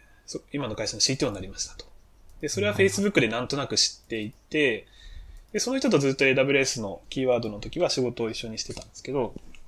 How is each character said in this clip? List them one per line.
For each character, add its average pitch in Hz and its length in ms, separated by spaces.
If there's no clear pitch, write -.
そ-、 - 160
今 143 140
の 107 80
会 107 120
社 110 80
の 110 60
シ 135 120
ー 131 40
テ 147 80
ィ - 20
ー - 20
オ - 20
ー - 0
に 101 40
な 95 60
り 92 100
ま - 60
し - 100
た - 80
と。 - 100
で、 151 80
そ 196 120
れ 208 60
は 208 80
Facebook 196 440
で 120 80
な 117 140
ん 120 60
と 139 100
な 135 100
く - 80
知 - 280
っ - 40
て 113 140
い 107 100
て、 135 560
で、 214 80
そ 240 120
の 269 60
人 262 120
と 151 100
ず 139 100
っ 131 60
と 139 100
エ 131 60
ー 131 40
ダ 135 80
ブ 139 100
リ 139 60
ュ - 20
ー - 20
エ - 20
ス 120 160
の 98 280
キ 135 120
ー 131 40
ワ 123 120
ー - 20
ド 113 100
の 104 100
時 110 200
は 170 100
仕 135 120
事 117 220
を 110 60
一 110 80
緒 117 120
に 110 80
し - 60
て 120 100
た - 100
ん - 60
で - 60
す - 80
け 131 80
ど、 131 220